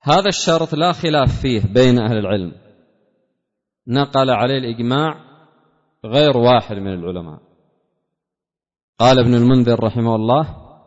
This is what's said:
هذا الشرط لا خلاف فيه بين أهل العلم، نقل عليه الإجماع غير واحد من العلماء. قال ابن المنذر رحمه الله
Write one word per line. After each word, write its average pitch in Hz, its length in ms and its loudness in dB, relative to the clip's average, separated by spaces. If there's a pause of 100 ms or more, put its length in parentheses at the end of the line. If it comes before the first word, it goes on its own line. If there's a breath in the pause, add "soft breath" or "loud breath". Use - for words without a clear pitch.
هذا 185 260 0
الشرط 165 460 -2
لا 170 180 -2
خلاف 151 480 -2
فيه 123 200 -2
بين 120 380 4
أهل 110 200 -2
العلم، 95 340 -4 (1300)
نقل 135 440 0
عليه 123 280 0
الإجماع 127 720 -4 (720)
غير 135 320 2
واحد 117 400 2
من 98 180 -8
العلماء. 85 460 -10 (1600)
قال 127 200 4
ابن 123 160 2
المنذر 120 500 2
رحمه 113 300 -2
الله 120 420 -2 (300)